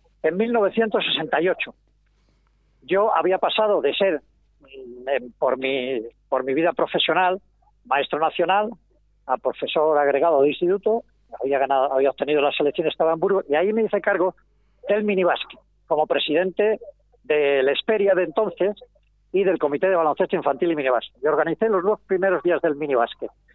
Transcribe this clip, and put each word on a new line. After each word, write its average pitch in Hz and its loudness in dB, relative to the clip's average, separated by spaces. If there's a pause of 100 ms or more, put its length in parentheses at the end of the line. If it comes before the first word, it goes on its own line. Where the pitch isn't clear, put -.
(240)
en 160 -2
mil 226 0
novecientos 220 0
sesenta 160 -2
y 180 2
ocho. - -6 (1080)
Yo 196 0
había 180 2
pasado 196 0
de 143 0
ser, 185 0 (400)
mm, 127 -16
em, 240 -4
por 127 0
mi, 131 -4 (280)
por 131 0
mi 135 -4
vida 165 0
profesional, 180 0 (460)
maestro 143 -2
nacional, 180 0 (580)
a 127 0
profesor 151 0
agregado 143 2
de 143 4
instituto, 190 0 (380)
había 135 0
ganado, 135 0
había 135 2
obtenido 143 0
las 143 0
elecciones, 151 -2
estaba 165 0
en 165 -4
Burgos, 196 0
y 143 0
ahí 180 2
me 220 0
hice 208 -2
cargo 190 0 (520)
del 208 0
minibásquet, 185 0 (280)
como 151 0
presidente 180 0 (440)
del 143 2
Esperia 196 2
de 180 2
entonces 202 -2 (560)
y 190 2
del 180 2
Comité 147 0
de 190 2
Baloncesto 165 0
Infantil 147 0
y 160 -2
Minibásquet. 131 -2
Y 139 0
organicé 156 0
los 190 0
dos 202 0
primeros 185 0
días 175 0
del 156 0
minibásquet. 139 -2 (260)